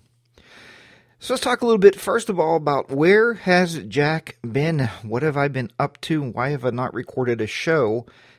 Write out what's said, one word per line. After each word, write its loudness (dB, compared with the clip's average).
So -4
let's -4
talk -2
a 2
little 6
bit, 8
first -2
of 0
all, 2
about -2
where 4
has 0
Jack -2
been? -2
What -4
have -2
I 0
been -6
up -4
to? -2
Why -4
have -4
I 0
not -4
recorded -4
a -4
show -2